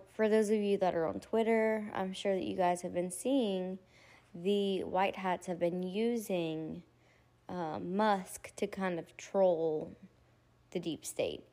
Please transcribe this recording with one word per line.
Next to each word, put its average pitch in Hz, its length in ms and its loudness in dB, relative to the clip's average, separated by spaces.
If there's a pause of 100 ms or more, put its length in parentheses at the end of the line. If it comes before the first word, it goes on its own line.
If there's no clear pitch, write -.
(140)
for 220 160 4
those 214 220 6
of 214 80 4
you 202 180 2
that 185 180 2
are 165 100 2
on 196 140 -2
Twitter, 220 760 2
I'm 190 200 -4
sure 196 200 0
that 185 120 0
you 190 100 -4
guys 180 280 2
have 180 100 -6
been 180 180 -2
seeing 190 680 0 (600)
the 196 460 0
white 190 320 0
hats 185 320 -4
have 175 120 -4
been 175 220 0
using, 180 1000 -2 (640)
uh, 180 320 -6
Musk 190 800 -2
to 202 100 -2
kind 185 320 -4
of - 160 -12
troll 165 800 2 (760)
the 185 100 -4
deep 165 240 -6
state - 480 -4